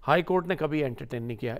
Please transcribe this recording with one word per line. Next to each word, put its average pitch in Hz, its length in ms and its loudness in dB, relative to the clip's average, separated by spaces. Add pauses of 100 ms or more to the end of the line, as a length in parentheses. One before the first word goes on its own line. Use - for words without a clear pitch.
हाई 160 200 4
कोर्ट 180 260 2
ने 180 80 0
कभी 151 260 0
एंटरटेन 123 420 -4
नहीं 117 140 -6
किया। 120 220 -4